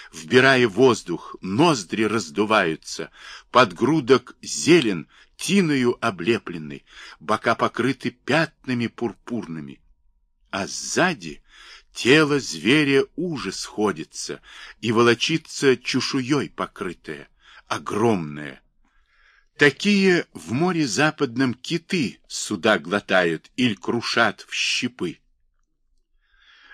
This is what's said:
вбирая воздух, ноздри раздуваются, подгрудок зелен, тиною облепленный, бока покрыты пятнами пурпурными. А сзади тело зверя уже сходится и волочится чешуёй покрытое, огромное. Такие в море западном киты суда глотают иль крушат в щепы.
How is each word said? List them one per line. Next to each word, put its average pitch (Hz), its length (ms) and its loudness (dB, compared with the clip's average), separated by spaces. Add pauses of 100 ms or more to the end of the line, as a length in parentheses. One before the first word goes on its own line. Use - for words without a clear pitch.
(120)
вбирая 123 540 4
воздух, 101 760 0
ноздри 107 640 0
раздуваются, 101 1040 -2 (400)
подгрудок 123 920 2
зелен, 113 640 2 (300)
тиною 147 680 0
облепленный, 85 800 -4 (360)
бока 107 340 0
покрыты 123 560 -2
пятнами 127 760 -4
пурпурными. 85 920 -10 (680)
А 95 160 -6
сзади 107 760 -4 (500)
тело 143 480 4
зверя 135 640 2 (120)
уже 135 360 -6
сходится - 880 -6 (400)
и 110 100 -4
волочится 120 840 2
чешуёй 131 720 -4
покрытое, 85 800 -10 (400)
огромное. 76 960 -4 (1000)
Такие 190 720 4
в - 200 -12
море 165 340 0
западном 127 680 0
киты 165 720 -4
суда 104 520 0
глотают 90 760 -2
иль 123 200 0
крушат - 720 -2
в - 60 -12
щепы. - 640 -4 (1600)